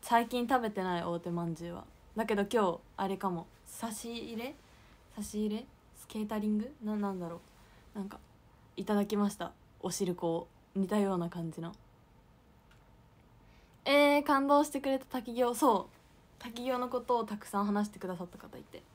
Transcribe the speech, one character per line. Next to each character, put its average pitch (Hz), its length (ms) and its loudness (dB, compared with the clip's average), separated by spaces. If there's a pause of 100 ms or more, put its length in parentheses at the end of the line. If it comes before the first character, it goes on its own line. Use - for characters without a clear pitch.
最 233 260 4
近 240 180 0
食 254 140 4
べ 220 100 -2
て 202 120 -2
な 180 160 0
い、 170 40 -2
大 170 180 -2
手 175 100 -6
ま 170 160 -2
ん 165 80 -2
じ 170 140 -10
ゅ - 20 -8
う 175 60 -10
は。 - 100 -14 (300)
だ 220 100 0
け 214 100 2
ど 202 60 2
今 202 320 2
日、 - 60 -10 (160)
あ 190 120 -2
れ 190 80 -2
か 196 120 -2
も。 170 200 -4 (180)
差 - 240 -8
し 208 160 -10
入 233 300 -8
れ？ 247 180 -8 (640)
差 214 40 -10
し 214 260 -4
入 208 100 -2
れ？ 240 100 -8 (400)
ケ 214 140 -8
ー 214 80 -4
タ 214 100 -2
リ 208 80 0
ン 214 120 2
グ？ 247 140 -4 (120)
な-、 214 100 -2
な 202 160 -2
ん 190 80 -6
だ 175 100 -6
ろ 170 120 -10 (520)
う。 214 60 -10
な 196 60 -4
ん 196 40 -8
か、 - 120 -14 (560)
い 190 80 -6
た 214 100 2
だ 208 100 4
き 208 120 -2
ま 202 140 4
し - 40 -10
た。 - 160 -8 (300)
お 190 100 -2
汁 180 240 0
粉 175 140 -2
を。 170 180 0 (300)
似 196 100 2
た 208 140 2
よ 196 160 2
う - 20 0
な 170 100 -2
感 165 220 -6
じ 156 100 -10
の。 165 120 -8 (2000)
え 285 340 6
ー、 294 40 2
感 277 240 4
動 285 160 8
し 302 60 2
て 269 120 -4
く 269 80 -2
れ 269 120 2
た - 60 -18
滝 247 280 -6
行。 240 220 2
そ 240 340 6
う。 - 60 -20 (420)
滝 233 260 -10
行 254 140 0
の 247 100 -2
こ 247 120 -2
と 240 180 2
を 226 60 0
た 214 120 -6
く 208 100 -12
さ 202 120 -2
ん 202 60 2
話 208 240 2
し - 20 -8
て 190 80 -18
く - 80 -8
だ 180 100 -4
さ 180 60 -8
っ 202 60 -8
た - 100 -18
方 - 180 -18
い - 60 -16
て。 - 220 -18 (100)